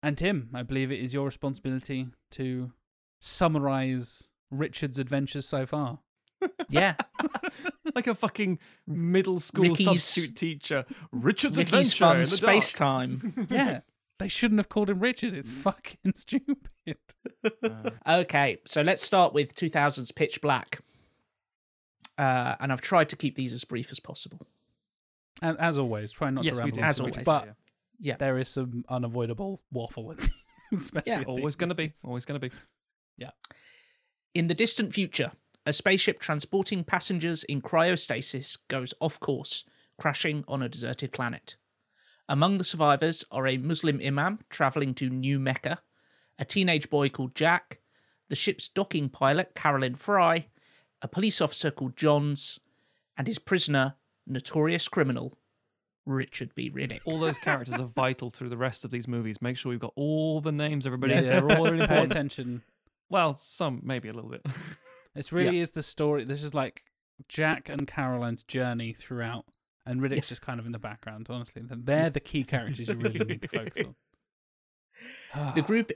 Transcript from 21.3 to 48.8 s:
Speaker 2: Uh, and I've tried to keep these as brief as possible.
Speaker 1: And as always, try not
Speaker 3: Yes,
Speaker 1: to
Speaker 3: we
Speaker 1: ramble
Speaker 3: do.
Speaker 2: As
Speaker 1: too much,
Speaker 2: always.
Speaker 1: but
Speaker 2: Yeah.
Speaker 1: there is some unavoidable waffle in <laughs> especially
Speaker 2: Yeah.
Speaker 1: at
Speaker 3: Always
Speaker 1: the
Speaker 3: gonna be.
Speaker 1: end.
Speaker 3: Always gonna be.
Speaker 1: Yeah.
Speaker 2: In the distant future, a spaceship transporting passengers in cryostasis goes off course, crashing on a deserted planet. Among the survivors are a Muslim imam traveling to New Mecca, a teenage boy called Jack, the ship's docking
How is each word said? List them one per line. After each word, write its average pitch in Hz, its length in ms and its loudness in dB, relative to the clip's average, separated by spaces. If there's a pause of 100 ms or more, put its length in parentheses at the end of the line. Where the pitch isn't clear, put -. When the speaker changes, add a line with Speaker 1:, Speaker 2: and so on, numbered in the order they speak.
Speaker 2:
Uh, 127 420 2
and 135 120 -2
I've 127 100 -2
tried 165 280 4
to - 60 -6
keep 139 200 -4
these 127 180 -4
as 120 100 -6
brief - 280 -8
as - 80 -8
possible. - 460 -14 (960)
Speaker 1:
And 160 180 -2
as 160 180 0
always, 107 340 -2
try - 180 -4
not 135 140 -2
Speaker 3:
Yes, 139 140 0
Speaker 1:
to 117 60 -2
Speaker 3:
we 143 80 0
Speaker 1:
ramble - 60 -4
Speaker 3:
do. - 60 -2
Speaker 2:
As 151 140 4
Speaker 1:
too 139 60 -2
much, 123 100 -4
Speaker 2:
always. 139 120 -6
Speaker 1:
but 151 300 2 (440)
Speaker 2:
Yeah. 139 180 -4
Speaker 1:
there 135 200 0
is 131 120 -2
some 123 400 -6
unavoidable 123 720 -4 (100)
waffle 117 400 -8
in - 80 -16 (520)
<laughs> 302 60 -2
especially - 360 -4
Speaker 2:
Yeah. 196 80 -2
Speaker 1:
at - 60 -6
Speaker 3:
Always 135 280 -2
Speaker 1:
the - 60 -20
Speaker 3:
gonna 175 140 -2
be. 165 100 -4
Speaker 1:
end. 151 80 -8 (100)
Speaker 3:
Always 123 220 -8
gonna 143 140 -6
be. 127 120 -6 (640)
Speaker 1:
Yeah. - 140 -14 (1040)
Speaker 2:
In 170 140 2
the 165 80 2
distant 220 380 0
future, - 380 -2 (340)
a 147 80 0
spaceship 190 460 2
transporting 180 640 -2
passengers 170 600 -2
in 139 180 -4
cryostasis 160 960 0 (100)
goes 127 320 -4
off 156 200 -2
course, - 440 -4 (360)
crashing 151 480 -2
on 135 160 -4
a 123 60 -4
deserted 120 420 -8
planet. - 440 -6 (720)
Among 165 280 4
the 180 60 0
survivors 156 680 2
are 131 160 -2
a 131 100 0
Muslim 147 460 0
imam 147 360 0 (100)
traveling 139 460 0
to 131 140 -2
New 131 300 0
Mecca, 131 400 -2 (600)
a 135 60 -4
teenage 175 440 2
boy 143 200 4
called 131 260 -6
Jack, - 440 2 (500)
the 160 60 -2
ship's - 340 -2
docking 160 400 -2